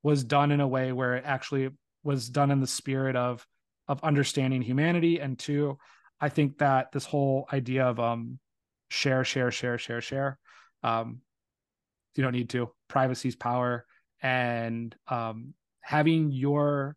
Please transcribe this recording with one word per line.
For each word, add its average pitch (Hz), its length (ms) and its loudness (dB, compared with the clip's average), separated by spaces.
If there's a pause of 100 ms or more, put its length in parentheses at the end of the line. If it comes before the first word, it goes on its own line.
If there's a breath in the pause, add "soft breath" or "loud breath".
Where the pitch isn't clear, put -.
was 147 220 2
done 143 280 4
in 143 100 4
a 139 60 2
way 131 260 0
where 123 220 0
it 127 100 -6
actually 135 440 -2 (340)
was 131 260 -2
done 139 220 2
in 139 100 2
the 127 60 0
spirit 135 500 -2
of, 123 280 -2 (440)
of 139 140 -2
understanding 135 580 2
humanity. 165 580 2
And 135 180 -6
two, 143 400 -2 (440 soft breath)
I 151 80 2
think 143 300 2
that 135 340 4
this 139 100 -4
whole 139 480 0
idea 131 340 0
of, 120 140 0
um, 117 400 -2 (500)
share, 131 340 0
share, 127 280 -2
share, 120 260 -4
share, 117 240 -8
share, 135 380 -6 (440 loud breath)
um, 117 380 -4 (920)
you 135 80 2
don't 131 80 2
need 123 200 -2
to. 120 200 -2 (160)
Privacy's 131 480 0
power. 123 500 -2 (360 soft breath)
And, 117 760 -2 (120)
um, 117 460 -6 (280)
having 151 500 4
your 143 640 0